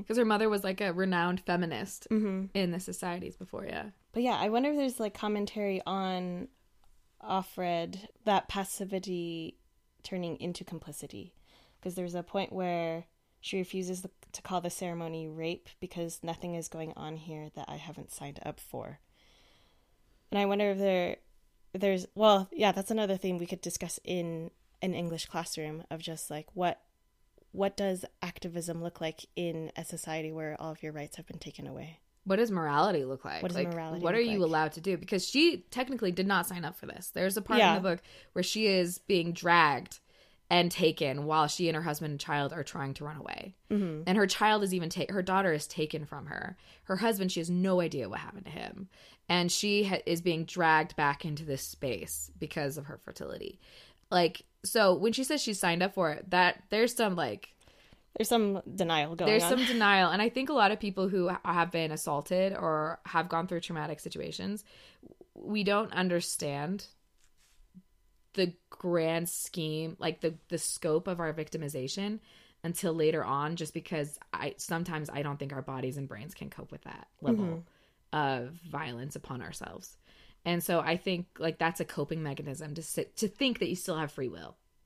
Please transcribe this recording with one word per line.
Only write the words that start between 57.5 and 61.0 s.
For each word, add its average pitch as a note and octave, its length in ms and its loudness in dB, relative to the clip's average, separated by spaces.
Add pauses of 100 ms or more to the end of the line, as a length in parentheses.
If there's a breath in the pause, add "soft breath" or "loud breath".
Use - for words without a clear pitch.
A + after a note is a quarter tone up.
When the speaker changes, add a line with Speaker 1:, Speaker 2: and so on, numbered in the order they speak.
Speaker 2:
There's A3 140 0
some G#3 320 4 (140)
denial E3 400 2
going F3+ 160 4
Speaker 1:
there's A3 120 6
Speaker 2:
on. B3+ 140 6
Speaker 1:
some B3+ 80 4
denial. G3+ 460 6
And F#3+ 100 4
I A3+ 80 4
think C4 200 -2
a D#4 40 0
lot G#3+ 180 6
of G#3+ 80 -2
people G3 280 0